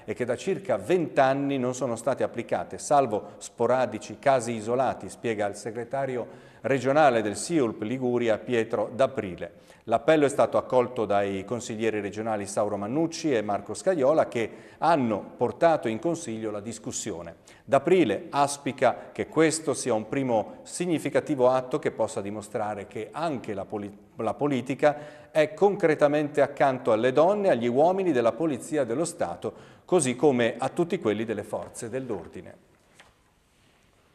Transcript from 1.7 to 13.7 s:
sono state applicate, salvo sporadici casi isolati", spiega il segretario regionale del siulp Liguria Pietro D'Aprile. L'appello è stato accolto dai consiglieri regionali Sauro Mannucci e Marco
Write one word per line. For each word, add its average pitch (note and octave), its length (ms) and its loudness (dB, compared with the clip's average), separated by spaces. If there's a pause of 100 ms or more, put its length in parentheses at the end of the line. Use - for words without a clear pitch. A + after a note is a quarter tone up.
sono B2 220 -4
state A#2 260 -2
applicate, G2+ 540 -4
salvo B2+ 640 0
sporadici A#2 800 -2
casi B2 360 2
isolati", A2+ 560 -2
spiega G#2 360 -4
il G2+ 100 -4
segretario A#2+ 960 -8 (100)
regionale C3+ 600 4
del G#2 140 -2
siulp B2 460 0
Liguria A#2+ 560 0
Pietro A2+ 580 -2
D'Aprile. G#2 640 -4 (280)
L'appello C#3+ 380 4
è C3 40 4
stato B2 280 2
accolto A#2+ 460 2
dai G2+ 400 0
consiglieri A2 560 -4
regionali G#2 460 -4
Sauro G#2 320 -2
Mannucci D3 580 -2
e G#2+ 60 2
Marco G2+ 320 -4